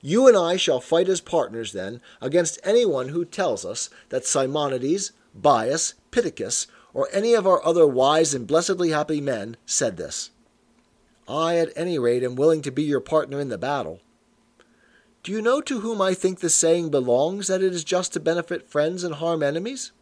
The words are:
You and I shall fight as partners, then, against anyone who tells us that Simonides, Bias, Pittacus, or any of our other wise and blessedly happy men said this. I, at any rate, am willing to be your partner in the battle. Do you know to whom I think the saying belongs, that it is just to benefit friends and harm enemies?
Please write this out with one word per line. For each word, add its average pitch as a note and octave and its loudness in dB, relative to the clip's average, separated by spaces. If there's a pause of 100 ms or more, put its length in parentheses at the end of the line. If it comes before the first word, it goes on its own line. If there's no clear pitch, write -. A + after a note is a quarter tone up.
You A3 6
and A3+ 10
I F3 2
shall D3 0
fight F3 2
as F#3 0
partners, A2+ -4
then, G2 -8 (200)
against D#3 -2
anyone F#3 0
who E3+ -6
tells D#3+ -4
us - -8 (180)
that C3 -4
Simonides, C#3+ -2 (220)
Bias, C3 2 (160)
Pittacus, - -4 (260)
or C3+ -2
any A3 2
of G3+ 2
our F#3 4
other E3 6
wise C#3+ 4
and B2 -6
blessedly E3+ 0
happy D3+ -2
men A#2 -6 (100)
said A2 -2
this. - -10 (1000)
I, E3 0
at E3 0
any E3+ -4
rate, B2 0
am B2 -4
willing D#3 2
to C#3 -6
be C#3 -2
your D3 0
partner C#3 -2
in C#3 -4
the G#2 -6
battle. A2 -6 (1200)
Do - -12
you G#3+ -4
know A#3+ 2
to C4+ -6
whom G#3+ -2
I F#3+ 2
think F#3 -2
the E3+ -2
saying E3 2
belongs, C#3+ 0
that F#3+ 0
it F#3+ 2
is E3+ -8
just F3+ -2
to E3+ -4
benefit E3 -4
friends E3 -2
and E3 -4
harm E3 -2
enemies? F3 -4